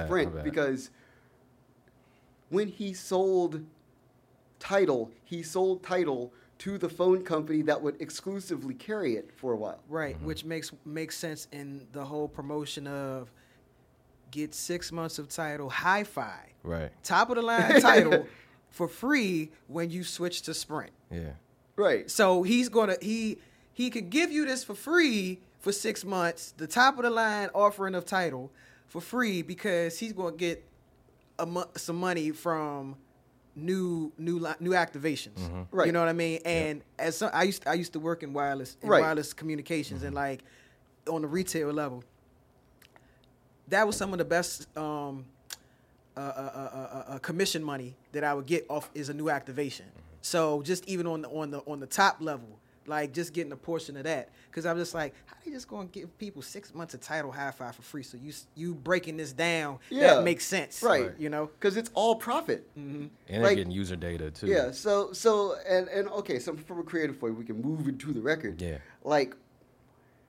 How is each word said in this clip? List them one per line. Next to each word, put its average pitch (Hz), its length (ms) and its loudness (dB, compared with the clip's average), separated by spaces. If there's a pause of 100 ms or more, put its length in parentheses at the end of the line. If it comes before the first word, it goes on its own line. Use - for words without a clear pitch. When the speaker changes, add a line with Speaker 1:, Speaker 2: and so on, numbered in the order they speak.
Speaker 1:
bad, 160 60 -2
Speaker 2:
Sprint 175 240 2
Speaker 1:
my 160 60 -8
bad. 151 80 -8
Speaker 2:
because 143 460 0 (1600)
when 196 200 2
he 196 240 -6
sold 180 720 2 (920)
Tidal, 147 520 2 (140)
he 170 180 -6
sold 185 400 0
Tidal 147 500 0 (260)
to 196 180 -6
the 175 140 -2
phone 185 340 4
company 156 380 0
that 147 180 2
would 147 220 -2
exclusively 151 720 -6
carry 170 420 -2
it - 180 -8
for 131 180 -2
a 113 40 2
while. 104 320 -6
Speaker 3:
Right, 147 280 -4
Speaker 1:
Mm-hmm. 151 100 -8
Speaker 3:
which 156 180 -6
makes, 160 280 -8 (120)
makes 156 320 -8
sense 156 360 -8
in 139 400 -12
the 143 120 -8
whole 147 240 -4
promotion 147 580 -8
of 135 460 -6 (1000)
get 151 240 -6
six - 380 -4
months 165 260 -4
of 147 100 -10
Tidal 147 420 -6
Hi-Fi. 147 840 0 (100)
Speaker 1:
Right. 82 280 -4 (120)
Speaker 3:
Top 214 280 4
of 247 60 0
the 233 60 2
Speaker 2:
<laughs> 226 80 0
Speaker 3:
line 233 300 8
Tidal 214 460 8 (420)
for 170 200 -4
free 190 640 0 (180)
when 170 220 -4
you 180 140 -6
switch 175 380 -6
to 160 120 -8
Sprint. 147 380 -6 (180)
Speaker 1:
Yeah. 82 200 -6 (460)
Speaker 2:
Right. 156 340 2
Speaker 3:
So 185 320 6
he's 240 260 4
gonna, 214 320 4
he, 220 380 -4 (340)
he 247 160 -2
could 214 220 -6
give 330 200 2
you 302 140 0
this 262 180 -2
for 208 120 -10
free 220 680 2 (200)
for 202 120 0
six 214 320 -4
months, 175 540 -2
the 160 80 -6
top 247 320 4
of 240 60 0
the 240 60 2
line 214 440 0
offering 196 400 4
of 175 100 -2
Tidal 139 480 -2 (340)
for - 140 -10
free 214 400 0
because 170 580 -2
he's 226 140 -6
gonna 180 240 -4
get 170 260 -2 (760)
a 165 80 -2
mo-, 175 300 -4
some 170 200 -4
money 175 360 0
from 147 640 -4 (600)
new, 170 600 -2
new 170 200 -2
li-, 160 220 -4
new 175 120 0
activations. 156 680 0
Speaker 1:
Mm-hmm. 90 220 -6 (100)
Speaker 2:
Right. 180 140 6
Speaker 3:
You 170 60 4
know 170 80 4
what 165 80 6
I 165 40 4
mean? 165 220 0
Speaker 1:
Yep. 165 120 -6
Speaker 3:
And 156 360 0 (160)
as 160 180 0
so, 214 160 0
I 170 120 4
used, 190 220 -2
I 160 80 2
used 170 200 -4
to 156 60 -4
work 165 220 -2
in 143 100 -10
wireless, 143 500 -4
in 214 60 -2
Speaker 2:
Right. 175 140 10
Speaker 3:
wireless 156 300 0
communications, 156 720 -6
and, 139 120 -6
Speaker 1:
Mm-hmm. 143 100 -2
Speaker 3:
like, 135 200 -6 (640)
on 160 140 -2
the 151 60 -4
retail 160 440 -2
level, 139 320 -4 (1600)
that 196 180 6
was 208 100 0
some 196 160 -2
of 185 60 0
the 165 60 0
best, 170 420 0 (100)
um, 143 480 -6 (920)
uh, 131 40 -8
uh, - 20 -6
uh, 139 80 -6 (280)
uh, 135 200 -10 (320)
uh, 135 40 -8
uh, 135 40 -10
commission 170 440 -2
money 131 340 -6 (160)
that 147 120 -2
I 143 100 2
would 139 120 -4
get 160 220 0
off 147 260 -6
is 147 140 -8
a 147 60 -6
new 156 160 -2
activation. 139 560 -4
Speaker 1:
Mm-hmm. - 120 -20 (240)
Speaker 3:
So 156 400 2
just 170 260 -4
even 175 180 -2
on 160 160 -4
the, 156 60 -12
on 151 220 -6
the, 143 100 -8
on 147 200 -10
the 135 60 -10
top 196 340 4
level, 135 380 -6 (280)
like, 151 260 -2
just 156 200 -6
getting 151 200 -4
a 139 40 -10
portion 160 400 -6
of 135 80 -10
that, 156 260 -4 (200)
'cause 165 160 -6
I'm 170 100 2
just 170 180 -4
like, 156 200 -4 (120)
"How - 180 -20
they 320 80 -10
just 254 160 -14
gonna 202 180 -10
give 175 320 -16
people 196 240 -12
six - 320 -16
months 165 200 -10
of 123 60 -16
Tidal 147 300 -4
Hi-Fi 131 400 -8
for 117 120 -18
free?" 143 200 -10
So - 140 -16
you 135 140 -14
s-, - 160 -16 (100)
you 170 180 -6
breaking 160 440 0
this 143 140 -6
down, 156 460 0 (120)
Speaker 2:
Yeah. 254 240 10
Speaker 3:
that 135 100 8
makes 175 200 2
sense, - 380 -2
Speaker 2:
Right. 147 340 4
Speaker 3:
you 151 120 -4
know? 151 220 -2 (100)
Speaker 2:
'Cause 196 160 2
it's 233 180 -2
all 226 220 4
profit. 247 600 -2
Speaker 3:
Mm-hmm. 143 260 -8
Speaker 1:
And 143 80 -12 (180)
they're 101 140 0
Speaker 2:
Like, 196 160 8
Speaker 1:
getting 90 120 -2
user 92 240 -2
data, 82 380 -4
too. 98 160 -4
Speaker 2:
yeah, 135 240 4
so, 202 400 2
so, 202 420 4 (140)
and, 185 200 4
and, 196 200 0
okay, 185 320 -2
so 160 160 -6
from 170 240 -8
a - 20 -4
creative 160 380 -2
point, 113 180 -2
we 117 60 -10
can 113 180 -4
move 151 240 -2
into 139 260 -4
the 120 80 -2
record. 117 400 -2
Speaker 1:
Yeah. 82 180 -4 (260)
Speaker 2:
Like, 143 320 2 (920)